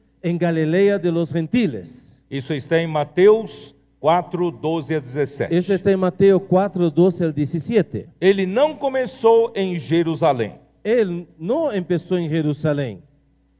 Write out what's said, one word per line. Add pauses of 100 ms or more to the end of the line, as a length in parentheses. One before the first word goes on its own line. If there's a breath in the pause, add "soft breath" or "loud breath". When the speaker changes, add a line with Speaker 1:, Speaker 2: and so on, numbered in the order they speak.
(220)
Speaker 1:
en
Galilea
de
los
Gentiles. (120)
Speaker 2:
Isso
está
em
Mateus (260)
quatro,
doze
a
dezessete.
Speaker 1:
Eso
está
en
Mateo
cuatro,
doce
al
diecisiete. (120)
Speaker 2:
Ele
não
começou
em
Jerusalém. (280)
Speaker 1:
Él (120)
no
empezó
en
Jerusalén. (580)